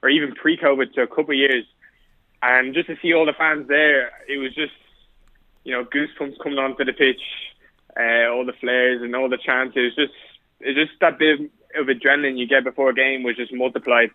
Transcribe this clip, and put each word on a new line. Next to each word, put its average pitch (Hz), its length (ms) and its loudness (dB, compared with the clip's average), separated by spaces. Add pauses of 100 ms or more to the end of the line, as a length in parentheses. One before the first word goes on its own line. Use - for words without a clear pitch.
or 131 80 0
even 143 240 2
pre-covid, 143 600 0
so 131 80 0
a 117 60 -2
couple 156 220 -2
of 139 80 0
years. 135 260 2 (760)
And 127 320 2
just 165 140 -2
to 165 160 -10
see 170 120 0
all 160 120 4
the 147 60 0
fans 151 340 -2
there, 143 460 2 (160)
it 139 100 -6
was 131 160 -8
just, 147 180 -6 (920)
you 131 80 -8
know, 123 120 -4
goosebumps 143 560 -6
coming 143 180 -6
onto 135 260 -4
the 131 80 -2
pitch, 131 280 2 (760)
uh, 117 320 2
all 127 160 -2
the 123 60 -8
flares 123 500 0
and 120 140 -6
all 131 120 -2
the 123 100 -2
chants. 127 380 -2
It 131 40 0
was 123 160 0
just, 143 160 -2 (480)
it - 80 -6
was 143 180 0
just - 140 -10
that 156 180 2
bit 156 220 4 (340)
of 151 120 -2
adrenaline 135 520 0
you 123 80 -4
get 135 160 2
before 131 280 0
a 120 40 0
game 131 300 0
was 120 100 -2
just 120 180 -8
multiplied 123 640 0